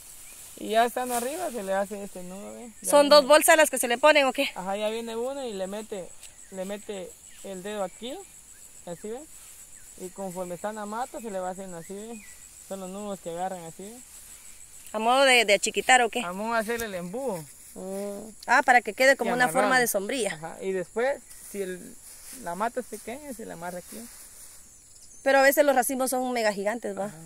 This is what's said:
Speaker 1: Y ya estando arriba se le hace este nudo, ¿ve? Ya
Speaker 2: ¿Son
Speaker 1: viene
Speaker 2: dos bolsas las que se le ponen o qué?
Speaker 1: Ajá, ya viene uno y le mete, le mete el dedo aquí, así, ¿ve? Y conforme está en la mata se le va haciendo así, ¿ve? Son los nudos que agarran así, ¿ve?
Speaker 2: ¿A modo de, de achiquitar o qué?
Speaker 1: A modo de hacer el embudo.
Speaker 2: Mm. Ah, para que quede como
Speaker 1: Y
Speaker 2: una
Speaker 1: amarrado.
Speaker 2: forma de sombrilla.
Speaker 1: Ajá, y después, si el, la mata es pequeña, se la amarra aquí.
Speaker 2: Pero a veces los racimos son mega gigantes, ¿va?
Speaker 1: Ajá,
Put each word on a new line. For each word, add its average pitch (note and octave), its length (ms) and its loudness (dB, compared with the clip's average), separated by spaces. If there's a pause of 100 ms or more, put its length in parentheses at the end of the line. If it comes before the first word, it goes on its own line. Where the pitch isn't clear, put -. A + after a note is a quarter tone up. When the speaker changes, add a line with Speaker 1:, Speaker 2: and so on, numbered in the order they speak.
(580)
Speaker 1:
Y - 120 -8
ya A3+ 160 4
estando B3 300 -4
arriba D4 360 -4
se A3+ 120 -6
le F#3+ 100 -2
hace G3 300 -2
este F#3 200 -12
nudo, G3 300 -12
¿ve? A3+ 180 -16 (120)
Ya - 60 -4
Speaker 2:
¿Son D4 120 8
Speaker 1:
viene C#4+ 140 8
Speaker 2:
dos D4 120 10
bolsas D#4 300 8
las D#4 120 6
que C4 100 -4
se C4 100 0
le A#3+ 80 2
ponen D4 300 6
o B3+ 60 0
qué? C#4 220 -2
Speaker 1:
Ajá, F#3+ 220 -6
ya G#3+ 120 -2
viene A3+ 280 -6
uno C4+ 280 -4
y A#3 60 -8
le F#3+ 160 -6
mete, G3+ 400 -10 (440)
le F#3+ 120 -8
mete G3+ 460 -10 (340)
el F#3+ 200 -12
dedo G#3 200 -4
aquí, A3 300 -8 (720)
así, - 240 -12
¿ve? A#3+ 100 -8 (800)
Y F#3 120 -12
conforme F3+ 460 -8
está G#3 140 -8
en A3 60 -10
la G#3 100 -10
mata A#3 340 -8
se A3+ 120 -10
le F#3+ 80 -6
va F#3 100 -4
haciendo F#3+ 280 -10
así, E3 160 -14
¿ve? G#3+ 300 -14 (460)
Son G3 100 -10
los F#3 100 -10
nudos G3+ 300 -8
que E3+ 120 -10
agarran F3+ 320 -6
así, E3 200 -16
¿ve? A3+ 160 -16 (960)
Speaker 2:
¿A G#3+ 60 -4
modo B3 240 4
de, B3+ 220 6
de G3+ 100 6
achiquitar A3+ 480 4
o A3+ 60 2
qué? B3 120 -4
Speaker 1:
A F3+ 120 -6
modo A3 200 -4
de A#3 60 2
hacer A3+ 240 -4
el G#3+ 100 -8
embudo. F#3 500 -6 (300)
Speaker 2:
Mm. G3+ 560 -8 (180)
Ah, B3 160 6
para B3 180 6
que G#3+ 120 -8
quede C4 240 4
como A#3 140 0
Speaker 1:
Y - 20 0
Speaker 2:
una B3 120 2
Speaker 1:
amarrado. B3+ 200 2
Speaker 2:
forma B3+ 140 4
de A#3+ 80 4
sombrilla. G3+ 480 -2
Speaker 1:
Ajá, D#3+ 260 -12
y F#3+ 100 -4
después, A#3 500 -2 (300)
si G3+ 100 -8
el, F#3 340 -10 (480)
la F3 120 -8
mata A#3 240 -4
es A#3 80 -8
pequeña, C4 460 -12
se A3 120 -12
la F3+ 80 -12
amarra F3+ 260 -10
aquí. - 180 -16 (1300)
Speaker 2:
Pero C4+ 160 6
a - 20 8
veces C#4 240 6
los C#4 100 6
racimos B3+ 360 0
son B3+ 220 -2
mega G#3+ 200 0
gigantes, G3+ 440 -4
¿va? G3 80 -4
Speaker 1:
Ajá, G#3 200 -12